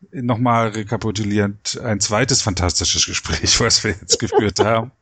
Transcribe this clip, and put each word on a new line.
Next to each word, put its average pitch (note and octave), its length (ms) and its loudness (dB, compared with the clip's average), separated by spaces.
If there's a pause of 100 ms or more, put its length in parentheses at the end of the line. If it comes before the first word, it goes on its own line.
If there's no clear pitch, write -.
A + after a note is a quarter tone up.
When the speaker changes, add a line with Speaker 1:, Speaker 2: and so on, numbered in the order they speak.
(120)
Speaker 1:
nochmal A#2+ 580 2
rekapitulierend, G#2 1120 -2
ein G#2+ 160 -2
zweites A#2 440 2
fantastisches F2+ 640 0
Gespräch, - 520 -2
was A2+ 240 2
wir G#2+ 160 0
jetzt - 200 0
geführt G#2+ 400 0
Speaker 2:
<laughs> - 40 4
Speaker 1:
haben. A2+ 280 0 (100)